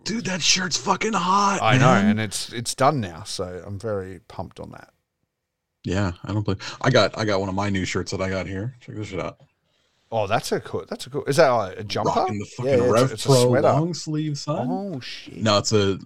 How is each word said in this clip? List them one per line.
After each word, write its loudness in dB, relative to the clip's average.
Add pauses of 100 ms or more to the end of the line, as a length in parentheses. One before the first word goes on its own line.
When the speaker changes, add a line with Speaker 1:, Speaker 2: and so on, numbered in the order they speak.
Speaker 1:
dude, -6
that -4
shirt's 2
fucking 0
hot, 2
Speaker 2:
I 6
know, 6
Speaker 1:
man. 4
Speaker 2:
and 4
it's, -6
it's -6
done 4
now, -6
so -8
I'm -10
very -6
pumped -12
on -14
that. -18 (920)
Speaker 1:
Yeah, 0 (100)
I -8
don't 0
play. -2 (260)
I 2
got, 4
I -2
got 0
one -2
of -4
my -2
new 0
shirts -4
that -4
I -2
got -4
here. -8
Check -16
this -10
shit -8
out. -8 (720)
Speaker 2:
Oh, 0
that's -2
a 0
cool, -8
that's -10
a -18
cool, -6
is 0
that 6
a, 0
a -8
jumper? -2
Speaker 1:
Rocking 0
the -8
fucking -4
Speaker 2:
Yeah, 6
yeah, 4
Speaker 1:
Rev 6
Speaker 2:
it's 0
a, -10
it's -8
a -8
Speaker 1:
Pro 6
Speaker 2:
sweater. 4
Speaker 1:
long 2
sleeve, -4
son. -4
Speaker 2:
Oh, -6
shit. -14
Speaker 1:
No, 4
it's -2
a 2